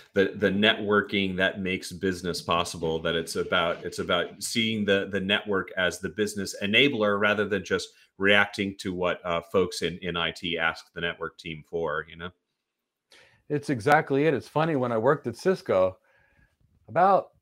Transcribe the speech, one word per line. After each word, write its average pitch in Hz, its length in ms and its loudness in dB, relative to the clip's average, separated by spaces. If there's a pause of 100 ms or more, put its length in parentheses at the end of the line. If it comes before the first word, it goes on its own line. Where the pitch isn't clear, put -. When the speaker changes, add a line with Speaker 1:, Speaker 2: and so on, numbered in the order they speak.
(120)
Speaker 1:
the, 98 220 2
the 101 160 0
networking 101 840 2
that 95 240 0
makes 92 320 -4
business 87 500 -4
possible, 85 580 -2
that 82 140 -2
it's 82 220 -4
about, 87 460 0
it's 90 180 -8
about 87 420 -2
seeing 110 420 -2
the, 98 260 2
the 98 100 -2
network 98 580 -2
as 87 200 0
the 90 120 -6
business 101 520 -4
enabler 107 560 2
rather 104 280 2
than 95 180 -2
just 92 240 -2 (300)
reacting 101 600 2
to 95 120 -6
what, 87 320 -2
uh, 85 160 0
folks 90 400 0
in, 85 220 -4
in 85 120 -4
I 82 160 -2
T 82 280 -6
ask 82 340 -2
the 85 80 -12
network 82 380 -6
team 78 280 -12
for, 78 400 -4
you 82 100 -20
know? 87 140 -12 (1160)
Speaker 2:
It's 147 220 -4
exactly 143 560 2
it. 160 80 2
It's 110 140 -4
funny, 156 280 0
when 123 160 -2
I 113 60 0
worked 135 280 2
at 110 100 -6
Cisco, 98 600 2 (880)
about 175 420 4 (120)